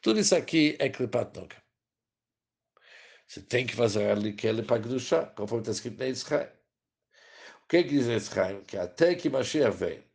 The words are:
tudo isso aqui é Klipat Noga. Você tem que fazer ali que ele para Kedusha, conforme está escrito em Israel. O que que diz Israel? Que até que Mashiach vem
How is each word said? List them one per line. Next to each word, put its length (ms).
tudo 180
isso 160
aqui 420
é 120
Klipat 500
Noga. 160
Você 160
tem 240
que 100
fazer 360
ali 220
que 120
ele 180
para 180
Kedusha, 440
conforme 240
está 100
escrito 320
em 60
Israel. 420
O 40
que 160
que 60
diz 180
Israel? 600
Que 100
até 380
que 140
Mashiach 460
vem 280